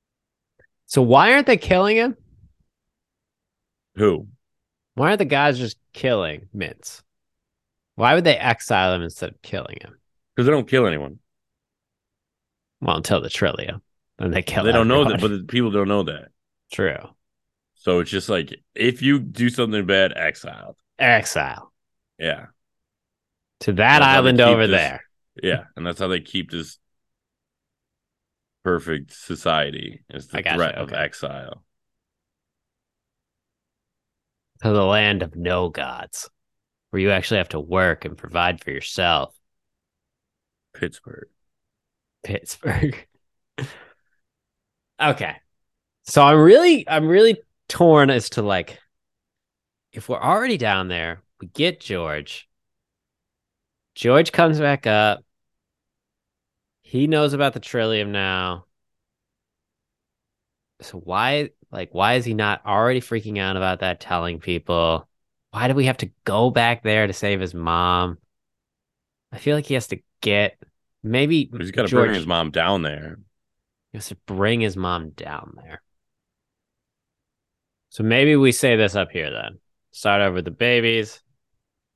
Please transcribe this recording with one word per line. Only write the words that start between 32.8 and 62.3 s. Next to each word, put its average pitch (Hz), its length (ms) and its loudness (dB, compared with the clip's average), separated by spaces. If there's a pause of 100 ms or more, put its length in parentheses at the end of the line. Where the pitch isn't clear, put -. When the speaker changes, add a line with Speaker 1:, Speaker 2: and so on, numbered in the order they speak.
Speaker 1:
To 110 60 0
the 104 160 2
land 101 380 2
of 78 120 -10
no 87 340 -2
gods, - 600 -12 (640)
where 95 100 -4
you 98 100 2
actually 95 260 0
have 90 120 -2
to 78 100 -8
work 85 460 0
and 82 120 -14
provide 85 460 -4
for - 80 -12
yourself. 80 640 -4 (1400)
Speaker 2:
Pittsburgh. - 560 -12 (920)
Speaker 1:
Pittsburgh. - 840 -6 (500)
<laughs> 131 100 -10 (1300)
Okay. 117 340 -2 (680)
So - 180 2
I'm 147 160 8
really, 247 500 8
I'm 156 200 0
really 214 340 4 (260)
torn 151 440 6
as 120 200 -2
to, 113 120 -2
like, 95 340 -2 (1120)
if - 180 -16
we're 127 120 -6
already 208 360 0
down 95 320 0
there, 82 340 -8 (160)
we 92 80 -18
get 175 320 -4
George. 78 680 -8 (1500)
George 143 360 2
comes 160 280 2
back 143 260 -2
up. 107 380 2 (1600)
He 135 240 -2
knows 151 260 0
about 139 200 0
the 120 60 -12
Trillium 110 520 -4
now. 92 540 -4 (2250)
So - 180 -18
why, 117 500 -2 (220)
like, 92 240 -12
why 110 180 2
is 123 120 -2
he 113 100 -4